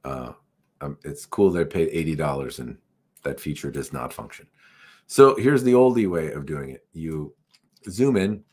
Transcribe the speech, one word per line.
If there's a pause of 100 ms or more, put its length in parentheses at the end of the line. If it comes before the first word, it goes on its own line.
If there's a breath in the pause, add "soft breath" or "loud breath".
Uh, (480)
um,
it's
cool
that
I
paid
eighty
dollars
and (460)
that
feature
does
not
function. (600 soft breath)
So
here's
the
oldie
way
of
doing
it.
You (540)
zoom
in (100)